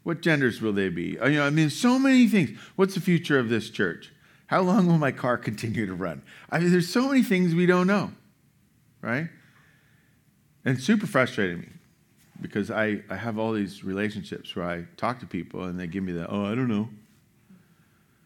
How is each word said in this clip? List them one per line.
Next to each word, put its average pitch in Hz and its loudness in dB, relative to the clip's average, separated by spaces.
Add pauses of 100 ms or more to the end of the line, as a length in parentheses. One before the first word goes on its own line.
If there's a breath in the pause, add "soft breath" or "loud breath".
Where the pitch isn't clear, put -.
What 170 -4
genders 139 2
will 107 0
they 98 2
be? 85 -4
Uh, 127 2
you 151 4
know, 147 2
I 143 0
mean, 156 4
so 247 2
many 262 6
things. 196 2 (160 loud breath)
What's 190 0
the 180 -4
future 160 2
of 117 0
this 113 -2
church? - -4 (360 soft breath)
How 165 2
long 185 4
will 165 6
my 139 2
car 123 0
<laughs> - -8
continue 113 -4
to 92 -6
run? 85 -6 (280 loud breath)
I 151 0
mean, 175 4
there's 175 4
so 254 0
many 269 4
things 180 2
we 175 4
don't 180 4
know, 185 2 (920)
right? 131 -4 (1400 soft breath)
And 127 0
super 208 0
frustrating 104 0
me - -16 (720)
because 101 -4
I, 107 -2
I 95 -8
have 107 -6
all 110 -2
these 101 -6
relationships 98 -6
where 87 -4
I 87 -6 (100)
talk 123 -4
to 104 -14
people 90 -8
and 90 -8
they 90 -8
give 92 -6
me 92 -6
the, 85 -8
"Oh, 101 -4
I 104 -4
don't 127 -2
know." 110 -2 (1400 soft breath)